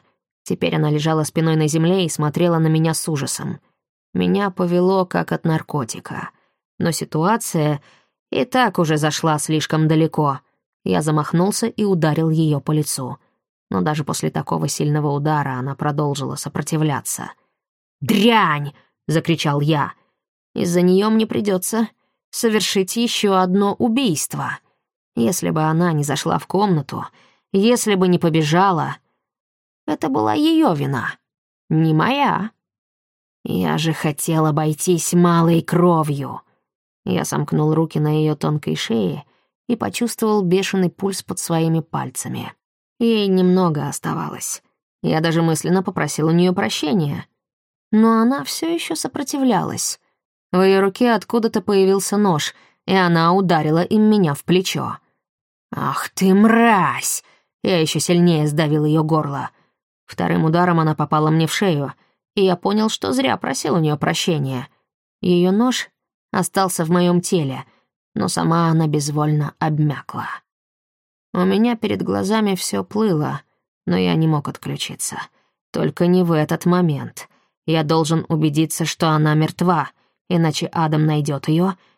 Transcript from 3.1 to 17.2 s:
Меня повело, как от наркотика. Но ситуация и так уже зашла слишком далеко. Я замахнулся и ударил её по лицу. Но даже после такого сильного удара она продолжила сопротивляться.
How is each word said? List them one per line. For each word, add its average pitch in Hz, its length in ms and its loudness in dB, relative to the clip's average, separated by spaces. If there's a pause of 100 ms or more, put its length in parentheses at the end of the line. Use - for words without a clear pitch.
Меня 185 340 2
повело, 180 560 2
как 175 260 -4
от 165 140 -4
наркотика. - 840 -6 (480)
Но 165 100 -2
ситуация 160 880 -2 (520)
и - 120 0
так 247 360 0
уже 156 180 2
зашла 151 400 0
слишком 156 500 0
далеко. 156 520 2 (440)
Я 185 200 0
замахнулся 165 640 0
и 220 160 -4
ударил 160 480 2
её 156 280 2
по 156 120 -6
лицу. 143 480 -4 (500)
Но 190 120 -2
даже 156 220 -2
после 151 260 -4
такого 156 380 -4
сильного 147 440 -2
удара 143 480 -2
она 135 160 -6
продолжила 143 600 -4
сопротивляться. - 960 -4 (680)